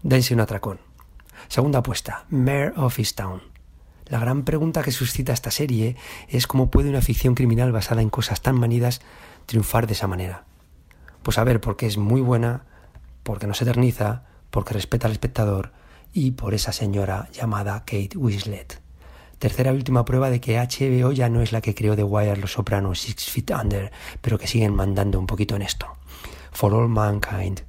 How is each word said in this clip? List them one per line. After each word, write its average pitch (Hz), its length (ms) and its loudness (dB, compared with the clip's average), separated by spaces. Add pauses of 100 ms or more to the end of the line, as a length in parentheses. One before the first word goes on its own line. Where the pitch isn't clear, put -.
Dense 127 320 4
un 113 60 4
atracón. 104 400 -4 (640)
Segunda 139 320 2
apuesta, - 500 -4
Mare 139 460 2
of 127 240 0
Easttown. 95 420 -4 (680)
La 117 120 -4
gran 127 240 0
pregunta 156 400 0
que 147 80 -2
suscita 127 420 -2
esta 117 200 -4
serie 123 420 0 (320)
es - 220 0
cómo 131 200 4
puede 143 220 6
una 131 120 2
ficción 123 340 4
criminal 123 340 4
basada 113 320 2
en 107 80 4
cosas - 320 -2
tan 127 160 4
manidas 120 420 2 (460)
triunfar 113 400 2
de 107 60 -2
esa 101 160 -2
manera. 90 360 -6 (760)
Pues - 160 2
a 113 60 4
ver, 120 160 4
porque 110 260 -2
es 104 120 0
muy 110 220 2
buena, 120 440 0 (580)
porque 104 240 -6
no 101 80 -2
se - 80 -4
eterniza, 120 640 0 (260)
porque 107 240 -2
respeta 117 320 -2
al 110 60 2
espectador 104 580 -2 (440)
y 131 180 2
por 107 200 -4
esa 107 200 -2
señora 98 600 -2
llamada 104 540 -4
Kate 101 320 -4
Winslet. 101 640 -4 (560)
Tercera 127 340 0
y 135 40 2
última 127 280 2
prueba 131 240 2
de 123 120 0
que 117 180 0
H 127 320 0
B 127 140 4
O 131 80 4
ya 127 180 2
no 117 100 2
es 110 120 0
la 113 80 0
que 104 140 -2
creó 107 220 2
The 104 60 0
Wire, 101 340 2
Los 98 160 -4
Sopranos, 98 480 -2
Six - 300 -8
Feet - 200 -4
Under, 101 420 -2 (280)
pero 110 160 0
que - 120 -4
siguen 107 260 2
mandando 98 460 0
un 92 80 -4
poquito 104 260 -2
en 101 80 -2
esto. - 240 -6 (640)
For 101 240 2
All 117 140 4
Mankind. 101 800 -2